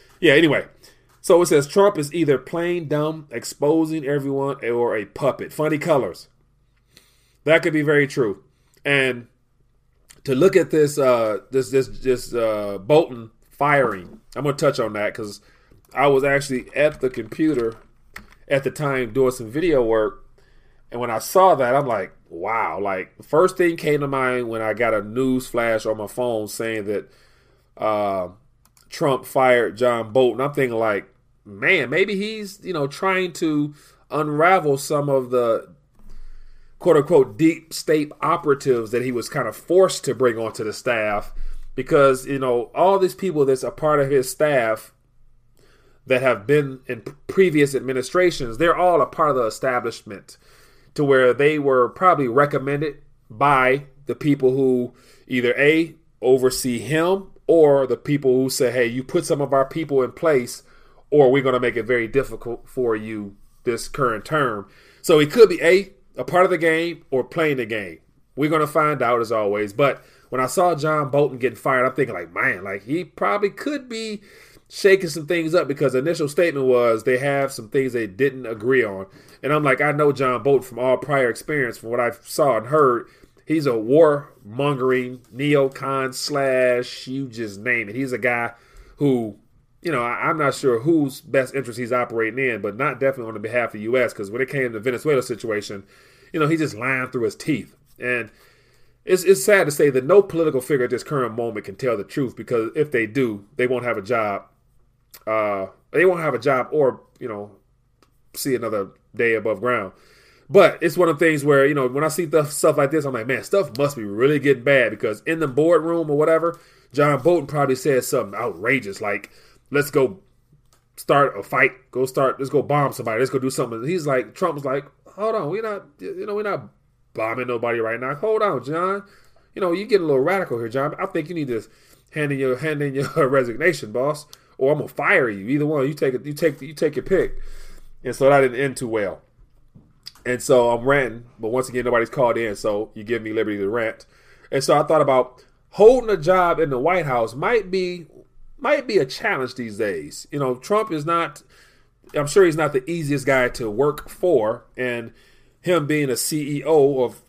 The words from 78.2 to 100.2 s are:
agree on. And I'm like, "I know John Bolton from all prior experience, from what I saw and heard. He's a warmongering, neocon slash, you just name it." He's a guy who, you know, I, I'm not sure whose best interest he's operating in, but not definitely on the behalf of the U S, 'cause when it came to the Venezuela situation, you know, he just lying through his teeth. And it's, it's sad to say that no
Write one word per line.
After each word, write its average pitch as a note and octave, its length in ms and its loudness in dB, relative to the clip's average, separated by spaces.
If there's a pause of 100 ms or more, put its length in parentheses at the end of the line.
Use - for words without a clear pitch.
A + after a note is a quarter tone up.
agree A#2 400 0
on. G2 220 -8 (360)
And C3+ 120 -2
I'm D3+ 100 0
like, C3 160 2
"I D3 120 0
know D3 200 2
John B2 300 -2
Bolton C3+ 260 2
from A#2 100 -16
all B2+ 200 2
prior C3+ 320 0
experience, B2+ 480 -4
from A2+ 100 -14
what A#2+ 120 -2
I A#2+ 100 0
saw C3+ 480 0
and A2 80 -8
heard. C3 400 2 (400)
He's D#3 200 0
a C3 40 2
warmongering, B2+ 1500 2 (140)
neocon C3+ 800 0
slash, B2+ 920 0
you C3+ 220 -6
just A2 300 -10
name A2+ 300 -4
it." G2+ 60 -12
He's C3 180 -6
a A#2+ 60 -4
guy A#2+ 340 -2 (440)
who, A#2+ 420 0 (420)
you E3+ 100 -6
know, B2+ 120 -2
I, A#2+ 260 -4
I'm E3 80 0
not C#3+ 180 0
sure A#2+ 260 0
whose D3 420 0
best B2+ 320 -2
interest A#2+ 240 -8
he's A#2+ 120 -6
operating A#2 480 -2
in, B2 220 -2
but G2+ 160 -6
not B2+ 240 -4
definitely C3 280 -2
on A2+ 60 -10
the G#2+ 60 -10
behalf A2+ 280 -2
of - 40 -14
the G#2+ 120 -12
U A#2 120 0
S, A#2 160 2
'cause G2 180 -10
when A#2+ 120 -2
it C3 80 -6
came C3+ 140 -2
to A#2+ 40 -2 (100)
the - 20 -10
Venezuela B2+ 420 0
situation, G#2 640 -6 (460)
you E3 80 -6
know, D3+ 80 2
he D#3+ 120 2
just C#3+ 180 -4
lying B2+ 320 -4
through B2 140 -4
his G#2+ 120 -2
teeth. - 400 -6 (240)
And A#2+ 320 -4 (760)
it's, F3+ 180 2
it's F#3+ 180 4
sad G3 220 4
to D3+ 60 -2
say D3 180 4
that B2+ 160 2
no F#3 160 6